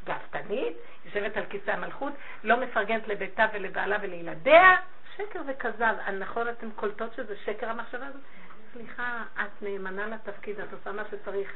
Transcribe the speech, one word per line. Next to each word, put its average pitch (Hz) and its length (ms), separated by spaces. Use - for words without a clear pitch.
גאוותנית, 175 720
יושבת 208 320
על 196 120
כיסא 208 220
המלכות, 196 420
לא 220 140
מפרגנת 208 500
לביתה 202 460
ולבעלה 190 480
ולילדיה, 202 760
שקר 415 300
וכזב. 233 460
נכון, 233 300
אתם 226 220
קולטות 220 420
שזה 208 220
שקר 220 240
המחשבה 226 380
הזאת? 180 140
סליחה, 240 500
את 208 260
נאמנה 196 460
לתפקיד, 208 520
את 180 140
עושה 196 180
מה 214 200
שצריך, 202 440